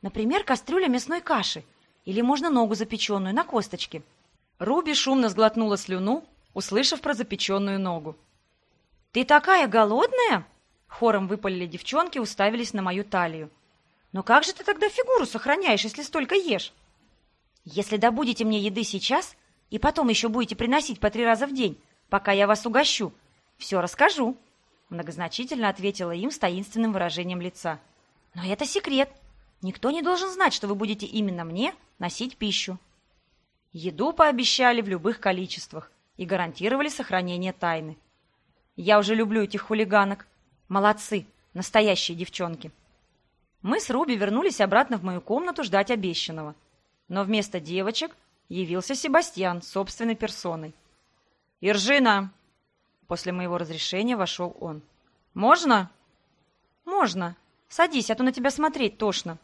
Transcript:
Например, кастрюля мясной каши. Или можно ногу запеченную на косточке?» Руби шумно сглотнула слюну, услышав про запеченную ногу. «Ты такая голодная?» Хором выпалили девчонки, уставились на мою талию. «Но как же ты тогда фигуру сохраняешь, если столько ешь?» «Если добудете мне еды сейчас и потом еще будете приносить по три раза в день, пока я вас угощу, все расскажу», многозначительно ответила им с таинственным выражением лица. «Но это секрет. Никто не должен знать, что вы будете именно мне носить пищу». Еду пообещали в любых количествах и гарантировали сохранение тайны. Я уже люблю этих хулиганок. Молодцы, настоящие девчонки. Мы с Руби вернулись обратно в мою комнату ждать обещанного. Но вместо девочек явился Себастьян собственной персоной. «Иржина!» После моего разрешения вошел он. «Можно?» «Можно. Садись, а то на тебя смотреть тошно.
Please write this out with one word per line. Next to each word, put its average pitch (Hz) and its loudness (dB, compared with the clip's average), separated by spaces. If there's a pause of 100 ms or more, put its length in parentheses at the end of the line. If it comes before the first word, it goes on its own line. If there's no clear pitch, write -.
Например, 226 0
кастрюля 302 2
мясной 269 0
каши. 208 -2 (440)
Или 196 0
можно 269 2
ногу 240 4
запеченную 208 -2
на 330 2
косточке?» 190 -4 (580)
Руби 294 0
шумно 269 4
сглотнула 214 2
слюну, 196 -2 (300)
услышав 254 0
про 294 -2
запеченную 202 -2
ногу. 165 -6 (960)
«Ты 247 0
такая 294 6
голодная?» 233 4 (400)
Хором 208 2
выпалили 190 -4
девчонки, 285 -2
уставились 220 0
на 202 -2
мою 185 -2
талию. 165 -2 (640)
«Но 190 -4
как 285 6
же 381 -4
ты - -12
тогда 415 0
фигуру 494 2
сохраняешь, 277 2
если 226 -6
столько 294 -2
ешь?» 320 0 (960)
«Если 196 -4
добудете 233 2
мне 220 2
еды 208 -2
сейчас - -2 (340)
и 214 -6
потом 302 2
еще 226 2
будете 226 -2
приносить 254 0
по 214 4
три 226 -2
раза 226 4
в 277 -6
день, 226 -2 (320)
пока 196 0
я 196 4
вас 208 2
угощу, 240 2 (460)
все 185 -2
расскажу», 262 2 (500)
многозначительно 175 -6
ответила 190 -2
им 180 -4
с - -12
таинственным 202 -2
выражением 175 -4
лица. 175 -8 (520)
«Но 175 -8
это 208 -2
секрет. 277 0 (520)
Никто 190 -4
не 330 -4
должен 359 0
знать, 370 2
что - -6
вы 208 -2
будете 208 -6
именно 190 -4
мне 190 -4 (260)
носить 220 -8
пищу». 190 -4 (960)
Еду 180 -4
пообещали 254 4
в 196 -4
любых 190 -2
количествах 180 -4 (240)
и 180 -8
гарантировали 185 -2
сохранение 185 -4
тайны. 160 -4 (800)
Я 196 6
уже 208 2
люблю 220 2
этих 202 -4
хулиганок. 202 2 (400)
Молодцы, 208 0 (280)
настоящие 185 0
девчонки. 170 -8 (880)
Мы 247 0
с - -10
Руби 262 0
вернулись 220 0
обратно 214 4
в 170 -6
мою 180 -4
комнату 311 -4
ждать 202 0
обещанного. 165 -4 (520)
Но 190 -2
вместо 202 -2
девочек 190 -4 (340)
явился 180 -4
Себастьян 262 0
собственной 220 -4
персоной. 165 -6 (880)
«Иржина!» 208 4 (760)
После 175 -6
моего 180 -4
разрешения 180 -2
вошел 180 -4
он. 151 -10 (520)
«Можно?» 233 4 (960)
«Можно. 190 -2 (340)
Садись, 320 0
а 220 0
то 247 -2
на 262 4
тебя 262 0
смотреть 277 -2
тошно. 180 -4